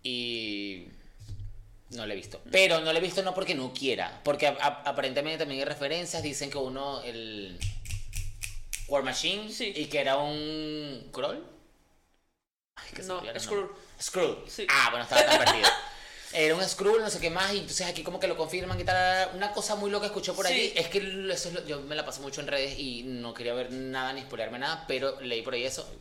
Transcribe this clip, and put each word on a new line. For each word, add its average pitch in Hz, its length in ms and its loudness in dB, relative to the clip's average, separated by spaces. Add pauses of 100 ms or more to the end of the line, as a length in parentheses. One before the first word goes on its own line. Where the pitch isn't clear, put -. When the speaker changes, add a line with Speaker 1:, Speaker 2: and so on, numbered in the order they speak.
Speaker 1:
Y 110 840 -4 (1000)
no 117 160 -8
la 107 80 -4
he - 20 -6
visto. - 240 -12 (100)
Pero 180 300 10
no 160 120 2
la 165 60 6
he 170 40 4
visto 185 200 0
no 185 120 0
porque 180 200 0
no 127 180 -2
quiera. 101 520 0
Porque 147 240 4
ap-, 139 120 2
ap-, 139 280 2
aparentemente 143 500 0
también 143 220 -2
hay 139 40 0
referencias. 151 600 -2
Dicen 139 260 -4
que 143 80 -4
uno, 135 440 -2
el 110 540 -8 (1300)
War 139 140 2
Machine, 185 500 -2
Speaker 2:
Sí. 214 220 -4
Speaker 1:
y 151 120 -2
que 147 140 0
era 135 160 4
un 151 920 -4
Skrull. 170 360 -4 (1300)
Ay, - 140 -16
que - 60 -12
se - 60 -8
me 185 60 -10
Speaker 2:
No, 185 100 -4
Speaker 1:
olvidaron 120 160 -8
los - 100 -6
Speaker 2:
Skrull. 208 220 0
Speaker 1:
nombres. - 180 -14 (200)
Skrull. - 440 0
Speaker 2:
Sí. - 200 -6
Speaker 1:
Ah, 135 220 6
bueno, 120 140 -2
estaba 294 220 8
tan 302 120 8
perdido. - 360 6
Speaker 2:
<laughs> - 40 -4 (560)
Speaker 1:
Era 156 200 6
un 185 120 2
Skrull, 208 360 4
no 208 80 0
sé 175 100 -2
qué 170 80 0
más, 190 240 2
y 202 60 0
entonces 175 280 -2
aquí 170 160 -4
como 180 160 -6
que 185 80 2
lo 165 120 0
confirman 180 420 -2
y 170 40 -4
tal. 185 500 4
Una 208 180 -2
cosa 208 240 0
muy 202 140 0
loca 208 160 0
escuché 196 260 -2
por 190 140 0
Speaker 2:
Sí. 220 80 4
Speaker 1:
allí, 233 200 2
es 165 140 2
que 196 140 2
lo, 190 300 -4
eso 170 180 -2
es 170 40 -6
lo... 156 120 -6
yo 147 140 -4
me 143 140 -8
la 151 120 -2
paso 135 160 -8
mucho 139 180 -8
en 139 60 -4
redes 139 320 0
y 123 240 -6
no 120 320 -6
quería 120 180 -2
ver 123 180 -2
nada 131 440 -4
ni 135 80 -8
spoilearme 113 360 -6
nada, 156 300 -2
pero 135 320 0
leí 120 220 -2
por 123 100 -4
ahí 120 120 0
eso. - 220 -4 (140)